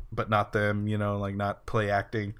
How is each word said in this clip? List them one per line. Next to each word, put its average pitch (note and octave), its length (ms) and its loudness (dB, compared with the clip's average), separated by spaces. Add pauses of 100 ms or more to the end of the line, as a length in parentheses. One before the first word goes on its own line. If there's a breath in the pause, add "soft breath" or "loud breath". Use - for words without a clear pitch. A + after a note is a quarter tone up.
(120)
but A2 180 -2
not G#2 240 2
them, G#2 340 2
you G#2+ 100 0
know, G#2 220 0
like, G2 160 -4
not G2+ 320 -4
play G#2+ 240 2
acting. G2+ 480 0